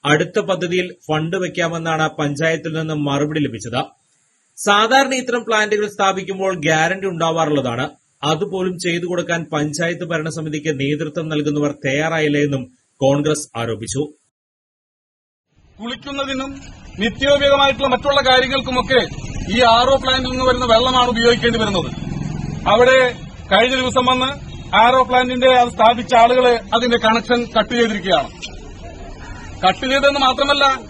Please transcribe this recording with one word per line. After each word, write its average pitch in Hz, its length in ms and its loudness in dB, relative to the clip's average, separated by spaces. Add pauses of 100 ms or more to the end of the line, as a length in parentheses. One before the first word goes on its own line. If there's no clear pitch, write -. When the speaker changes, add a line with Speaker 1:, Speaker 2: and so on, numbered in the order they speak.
Speaker 1:
അടുത്ത 151 360 2
പദ്ധതിയിൽ 180 520 -2
ഫണ്ട് 156 440 -4
വയ്ക്കാമെന്നാണ് 165 720 -2
പഞ്ചായത്തിൽ 156 640 -2
നിന്നും 156 320 -4
മറുപടി 151 360 -2
ലഭിച്ചത്. 117 440 -4 (720)
സാധാരണ 247 580 2
ഇത്തരം 247 300 -4
പ്ലാന്റുകൾ 214 440 0
സ്ഥാപിക്കുമ്പോൾ 190 680 -2
ഗ്യാരണ്ടി 170 520 0
ഉണ്ടാവാറുള്ളതാണ്, 151 840 -2 (320)
അതുപോലും 180 560 -4
ചെയ്തു 175 280 -4
കൊടുക്കാൻ 170 460 -4
പഞ്ചായത്ത് 156 520 -4
ഭരണസമിതിക്ക് 156 760 -6
നേതൃത്വം 151 480 -4
നൽകുന്നവർ 147 460 -2 (120)
തയ്യാറായില്ല 151 520 0
എന്നും 139 340 -2 (240)
കോൺഗ്രസ് 147 600 0
ആരോപിച്ചു. 117 520 -6 (1700)
Speaker 2:
കുളിക്കുന്നതിനും 269 800 -8 (380)
നിത്യോപയോഗമായിട്ടുള്ള 277 880 2
മറ്റുള്ള 277 340 2 (100)
കാര്യങ്ങൾക്കുമൊക്കെ 254 760 2 (500)
ഈ 240 40 2
ആർ 240 260 6
ഒ 269 100 4
പ്ലാന്റിൽ 262 340 -2
നിന്ന് 254 140 -2
വരുന്ന 254 200 2
വെള്ളമാണ് 247 440 4
ഉപയോഗിക്കേണ്ടി 233 500 2
വരുന്നത്. 202 320 -2 (800)
അവിടെ 247 460 6 (380)
കഴിഞ്ഞ 247 240 4
ദിവസം 254 280 0
വന്ന് 262 440 -2 (280)
ആർ 233 180 6
ഒ 262 80 4
പ്ലാന്റിന്റെ 247 460 2
അത് 247 200 6
സ്ഥാപിച്ച 233 460 2
ആളുകള് 240 440 6 (160)
അതിന്റെ 240 220 2
കണക്ഷൻ 233 500 0 (120)
കട്ട് 214 160 -2
ചെയ്തിരിക്കുകയാണ്. 190 560 0 (1400)
കട്ട് 185 140 2
ചെയ്തതെന്ന് 277 400 2
മാത്രമല്ല 277 440 2 (260)